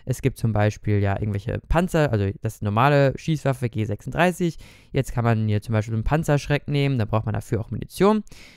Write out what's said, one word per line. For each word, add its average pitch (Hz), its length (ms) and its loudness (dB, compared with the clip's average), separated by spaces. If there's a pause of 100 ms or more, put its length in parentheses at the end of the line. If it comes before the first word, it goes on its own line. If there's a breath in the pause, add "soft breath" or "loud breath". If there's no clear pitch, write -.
Es - 160 -4
gibt 127 180 -2
zum 113 140 0
Beispiel, 104 460 0
ja, 98 200 0
irgendwelche 101 500 -4
Panzer, 175 440 2
also 101 160 2 (140)
das - 180 -6
normale 131 560 4
Schießwaffe 131 540 -2
G 107 140 -4
sechsunddreißig. 165 760 -2 (320 loud breath)
Jetzt - 220 -2
kann 117 120 0
man 110 220 2
hier 104 160 0
zum 110 100 -6
Beispiel 110 220 0
einen 110 80 -2
Panzerschreck 147 640 0
nehmen, 139 320 0
da 107 60 0
braucht 110 220 -2
man 113 60 -2
dafür 113 280 -4
auch - 100 -10
Munition. 208 540 2 (320 loud breath)